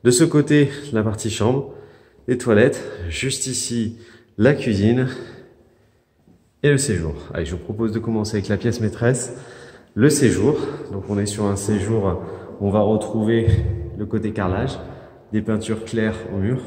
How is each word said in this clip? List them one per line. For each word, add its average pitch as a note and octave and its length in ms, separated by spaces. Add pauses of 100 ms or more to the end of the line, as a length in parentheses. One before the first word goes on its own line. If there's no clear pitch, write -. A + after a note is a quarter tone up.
De A#2+ 80
ce C#3+ 120
côté, D3 460 (240)
la A2 80
partie G#2+ 300
chambre, B2+ 420 (540)
les B2 100
toilettes, A#2+ 420 (300)
juste C3 380
ici, A#2 500 (400)
la A#2 160
cuisine A#2+ 540 (1500)
et D3 80
le C#3+ 80
séjour. E2 380 (180)
Allez, E2 120
je E2+ 100
vous E2+ 80
propose G#2+ 280
de A2 60
commencer A2 400
avec G2+ 100
la G#2 100
pièce A#2 240
maîtresse, A#2 540 (600)
le B2+ 160
séjour. B2+ 460 (340)
Donc G2 180
on G2+ 80
est G2+ 80
sur G#2 200
un G2+ 100
séjour G2+ 680 (380)
où G2+ 80
on - 20
va G#2 120
retrouver A2 680 (500)
le G#2 80
côté G#2 260
carrelage, G2+ 460 (560)
des G#2+ 80
peintures G#2+ 440
claires A2 320 (140)
au G2 60
mur. A#2 300